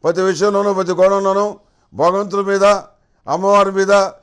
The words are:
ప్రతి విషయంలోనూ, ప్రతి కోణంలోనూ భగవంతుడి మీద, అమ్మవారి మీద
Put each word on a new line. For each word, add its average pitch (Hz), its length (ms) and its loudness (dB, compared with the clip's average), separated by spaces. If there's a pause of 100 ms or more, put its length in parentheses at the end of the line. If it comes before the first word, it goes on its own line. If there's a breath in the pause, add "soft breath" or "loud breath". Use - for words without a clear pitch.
ప్రతి 175 260 -2
విషయంలోనూ, 202 500 -2
ప్రతి 185 200 -4
కోణంలోనూ 196 460 2 (480)
భగవంతుడి 196 560 -2
మీద, 196 160 0 (600)
అమ్మవారి 196 500 2
మీద 196 160 2 (300)